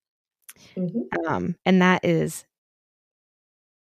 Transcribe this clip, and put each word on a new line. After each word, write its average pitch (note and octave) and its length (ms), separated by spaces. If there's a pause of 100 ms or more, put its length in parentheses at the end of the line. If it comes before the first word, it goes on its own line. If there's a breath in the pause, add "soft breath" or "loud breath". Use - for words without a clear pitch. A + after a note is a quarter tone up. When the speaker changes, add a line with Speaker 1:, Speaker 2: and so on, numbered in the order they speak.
(760 soft breath)
Speaker 1:
Mm-hmm. F3+ 520
Speaker 2:
Um, D3+ 360
and F#3 180
that F3+ 220
is D#3+ 400 (1500)